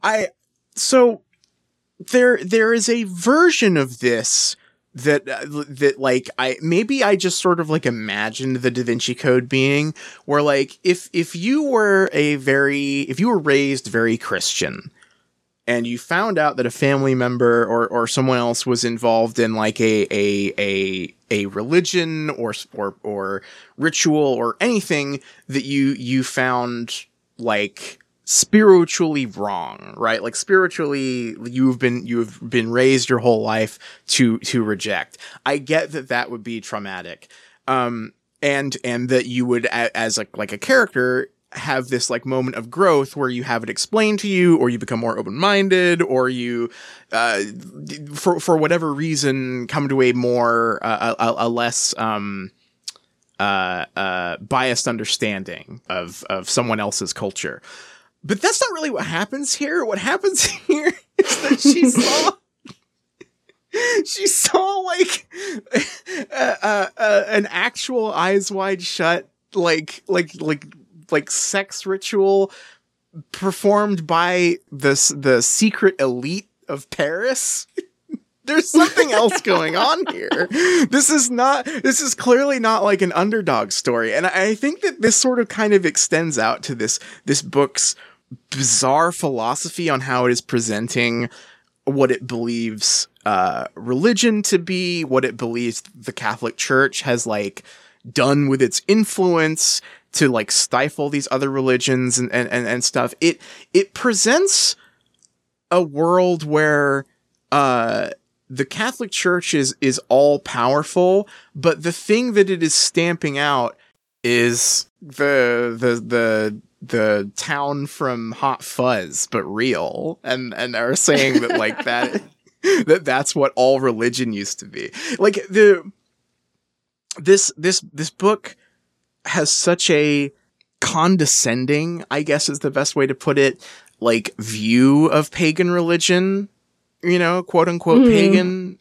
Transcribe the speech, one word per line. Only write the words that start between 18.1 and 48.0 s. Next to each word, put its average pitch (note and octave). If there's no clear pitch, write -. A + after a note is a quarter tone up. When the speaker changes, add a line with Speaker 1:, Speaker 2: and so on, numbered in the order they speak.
Speaker 1:
else A#2+
was A#2+
involved A#2
in, A2+
like, G#2+
a, A2
a, G2+
a, G2
a G#2
religion D#3
or A#2
s-, -
or, G2
or G2
ritual D3+
or A#2
anything D#3
that C3+
you, C#3
you B2+
found, B2
like, G#2
spiritually F3
wrong, G2
right? A2+
Like, A2+
spiritually, C#3+
you've B2+
been, B2
you've A#2
been A2+
raised B2+
your B2
whole A#2
life A2
to, A2+
to A#2+
reject. G2+
I C#3+
get D3+
that C3+
that A#2+
would A#2
be A2+
traumatic. F#2+
Um, A#2+
and, C#3
and B2
that B2+
you B2
would, A#2+
a-, A#2
as A2+
a, G#2+
like, G#2
a G#2
character, B2+
have C3
this, B2
like, A#2+
moment C3
of A#2
growth D3
where C3+
you B2
have A#2
it A2+
explained G#3+
to G#3
you, F3+
or B2
you A#2+
become A2+
more A2+
open-minded, F3+
or B2+
you, A#2+
uh, A2
d-, D3